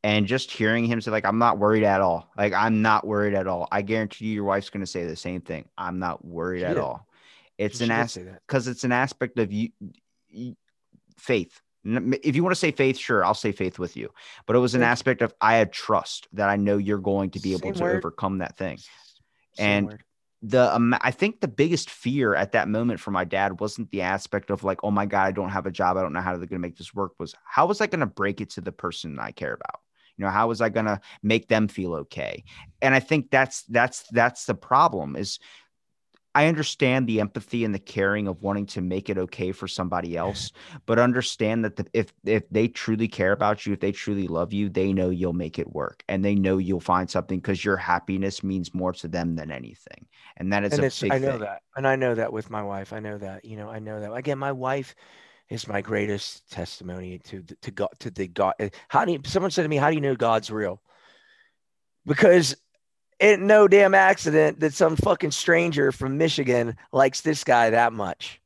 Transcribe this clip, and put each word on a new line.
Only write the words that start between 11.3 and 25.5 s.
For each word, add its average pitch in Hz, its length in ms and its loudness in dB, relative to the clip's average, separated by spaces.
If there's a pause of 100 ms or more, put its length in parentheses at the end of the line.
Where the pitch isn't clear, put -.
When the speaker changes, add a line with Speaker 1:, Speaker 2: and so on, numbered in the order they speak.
Speaker 1:
N-, 120 280 0 (100)
if 143 120 2
you 170 80 2
wanna 185 120 2
say 160 160 0
faith, 131 260 2
sure, 101 260 0
I'll 101 100 4
say 104 180 -2
faith 92 260 -4
with 90 180 -8
you. 55 140 -12 (360)
But 113 100 2
it 127 40 6
was 123 140 0
an 123 80 2
Speaker 2:
Thank 120 180 2
you. - 40 -14
Speaker 1:
aspect 127 180 2
of, 110 180 0
"I 113 160 6
have 110 160 4
trust - 600 -4
that 101 180 0
I 101 60 2
know 101 220 2
you're 101 220 -2
going 98 320 0
to 95 80 -8
be 95 120 -2
able 92 180 -4
Speaker 2:
Same 98 40 -8
Speaker 1:
to 87 120 -2
Speaker 2:
word. 131 60 0
Speaker 1:
overcome 95 460 -4
that 85 200 -8
thing." 82 260 -8 (680)
Speaker 2:
Same 101 280 2
Speaker 1:
And - 0 -
Speaker 2:
word. 104 220 -8 (380)
Speaker 1:
the, 113 320 4
um, 120 280 4
I 127 100 2
think - 280 -2
the 185 80 -2
biggest 156 420 0
fear 123 460 0
at 95 160 0
that 98 160 2
moment 113 320 -2
for 104 120 -10
my 90 120 0
dad 95 360 -2
wasn't 107 320 -6
the 98 100 -4
aspect 95 480 -4
of, 95 140 -2
like, 95 200 -2
"Oh 104 80 0
my 101 140 2
God, 98 200 2
I 95 60 0
don't 92 180 -4